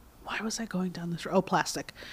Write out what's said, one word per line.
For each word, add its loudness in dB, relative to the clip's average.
why -4
was -2
I -4
going 0
down -4
this -4
road? 0
Oh, 10
plastic. 0